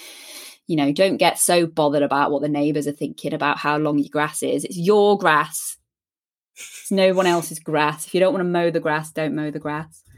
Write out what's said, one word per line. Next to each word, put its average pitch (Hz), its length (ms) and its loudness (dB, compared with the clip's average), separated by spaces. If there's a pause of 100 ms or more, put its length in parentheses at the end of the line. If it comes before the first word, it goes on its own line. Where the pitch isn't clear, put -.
(680)
you 170 80 -2
know, 143 160 2
don't 185 260 2
get - 220 2
so 175 260 4
bothered 151 380 2
about 143 280 2
what 139 120 -2
the 151 60 -2
neighbours 147 380 0
are 143 40 -4
thinking 147 420 -8
about 147 240 -2
how 147 200 -2
long 151 200 0
your 143 140 -2
grass 151 320 -4
is. 139 220 -2
It's 185 120 -10
your 202 400 4
grass. 156 600 0 (760)
It's - 360 -12
no 190 220 4
one 185 140 2
else's 170 320 -2
grass. 156 460 -2
If - 80 -20
you 180 60 2
don't 185 140 4
wanna 185 100 -2
mow 175 260 0
the 165 100 -2
grass, 156 320 -4
don't 156 240 -4
mow 151 140 -4
the 151 100 -10
grass. 151 440 -10 (140)